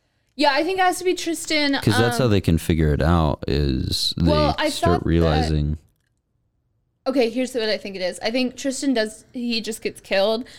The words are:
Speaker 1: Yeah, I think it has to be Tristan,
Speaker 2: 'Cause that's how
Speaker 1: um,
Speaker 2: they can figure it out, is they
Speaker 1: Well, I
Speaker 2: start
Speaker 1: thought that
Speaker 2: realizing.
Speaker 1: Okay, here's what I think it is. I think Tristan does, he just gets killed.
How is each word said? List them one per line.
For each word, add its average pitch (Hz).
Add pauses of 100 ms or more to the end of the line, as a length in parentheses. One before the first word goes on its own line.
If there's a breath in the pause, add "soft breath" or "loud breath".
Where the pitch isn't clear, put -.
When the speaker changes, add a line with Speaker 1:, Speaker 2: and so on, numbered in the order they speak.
(360)
Speaker 1:
Yeah, 294
I 277
think 381
it -
has 359
to 359
be 370
Tristan, 302
Speaker 2:
'Cause 107
that's 117
how 131
Speaker 1:
um, 117
Speaker 2:
they 98
can 82
figure 78
it 67
out, 80
is 67
they 85
Speaker 1:
Well, -
I 311
Speaker 2:
start -
Speaker 1:
thought -
that -
Speaker 2:
realizing. 78 (1300)
Speaker 1:
Okay, 254
here's 247
what 220
I 208
think 202
it 185
is. 180
I 226
think 254
Tristan 269
does, 220
he 233
just 220
gets -
killed. 214 (160 loud breath)